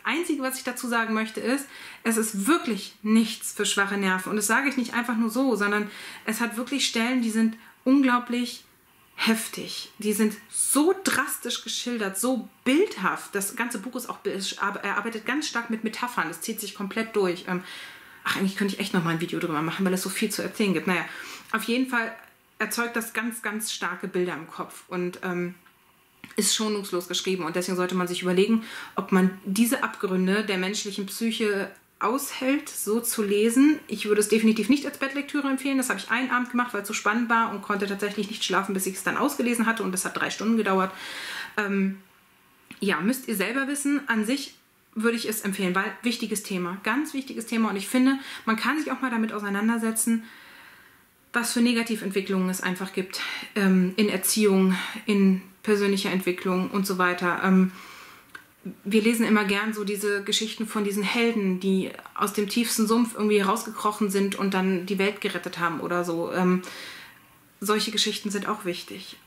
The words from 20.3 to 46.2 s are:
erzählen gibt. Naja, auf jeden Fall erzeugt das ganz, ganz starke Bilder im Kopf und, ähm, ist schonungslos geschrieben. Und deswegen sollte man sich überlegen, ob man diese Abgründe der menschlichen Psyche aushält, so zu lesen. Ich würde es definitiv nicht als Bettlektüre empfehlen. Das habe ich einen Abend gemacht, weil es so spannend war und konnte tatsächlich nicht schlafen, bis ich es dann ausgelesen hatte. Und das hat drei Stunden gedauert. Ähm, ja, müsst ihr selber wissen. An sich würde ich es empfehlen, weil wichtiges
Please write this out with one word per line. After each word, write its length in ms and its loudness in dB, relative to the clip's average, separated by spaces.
erzählen 320 0
gibt. 140 -2
Naja, 160 2
auf 120 2
jeden 260 0
Fall 260 -2
erzeugt 380 -2
das 180 -4
ganz, 280 -4
ganz 300 -4
starke 360 -6
Bilder 260 -2
im 140 -10
Kopf 400 -12
und, 360 -4
ähm, 320 -4
ist 200 2
schonungslos 520 -2
geschrieben. 360 -2
Und 120 -4
deswegen 200 0
sollte 200 0
man 120 2
sich 160 -4
überlegen, 400 4
ob 160 -4
man 340 6
diese 380 2
Abgründe 600 2
der 140 0
menschlichen 480 -4
Psyche 640 -2
aushält, 720 -2
so 320 -2
zu 200 -2
lesen. 680 4
Ich 180 -6
würde 140 4
es 100 2
definitiv 380 4
nicht 180 4
als 120 -8
Bettlektüre 500 -2
empfehlen. 300 0
Das 120 0
habe 100 -2
ich 100 -10
einen 220 0
Abend 180 0
gemacht, 240 0
weil 80 -2
es 60 -10
so 60 -4
spannend 360 0
war 220 4
und 100 -6
konnte 260 -2
tatsächlich 420 -2
nicht 140 -6
schlafen, 300 0
bis 140 -2
ich 80 -4
es 80 -10
dann 140 0
ausgelesen 500 2
hatte. 160 0
Und 80 -2
das 140 -4
hat 120 -6
drei 120 -2
Stunden 280 2
gedauert. 340 2
Ähm, 420 0
ja, 200 2
müsst 280 0
ihr 80 -2
selber 320 0
wissen. 400 0
An 180 2
sich 300 -2
würde 220 2
ich 100 -6
es 140 -4
empfehlen, 340 -2
weil 100 2
wichtiges 420 -2